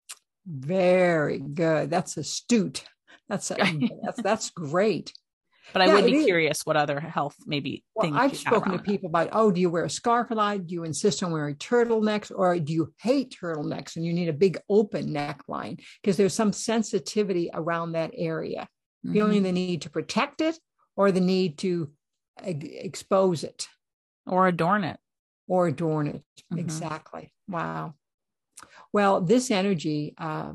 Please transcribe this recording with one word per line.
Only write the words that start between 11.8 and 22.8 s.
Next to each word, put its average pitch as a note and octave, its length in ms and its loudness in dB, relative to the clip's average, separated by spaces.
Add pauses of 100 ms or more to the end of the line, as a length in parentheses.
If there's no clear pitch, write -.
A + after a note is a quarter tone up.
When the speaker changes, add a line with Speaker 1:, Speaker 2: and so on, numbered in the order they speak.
Speaker 1:
or F3+ 240 2
do D#3 140 -4
you D#3+ 300 -2
hate C4 400 0
turtlenecks D#3+ 560 -6
and E3 80 -4
you E3+ 80 -2
need F3 160 0
a D#3 40 0
big E3 240 2 (120)
open G3+ 400 2
neckline?" C#3+ 680 -6 (280)
'Cause F#3+ 100 2
there's G3 180 2
some G#3 200 2
sensitivity G#3 1000 -2
around E3+ 380 -4
that E3 240 -4
area. D#3+ 540 -6 (420)
Feeling G#3 280 4
Speaker 2:
Mm-hmm. F#3+ 40 4
Speaker 1:
the F#3 80 0
need F3+ 300 -2
to - 80 -12
protect G#3 500 -4
it D#4+ 180 0 (380)
or G3+ 160 4
the F#3 80 2
need F#3 400 2
to F3 320 -2 (560)
e-, D#3 300 -8
expose F#3 640 0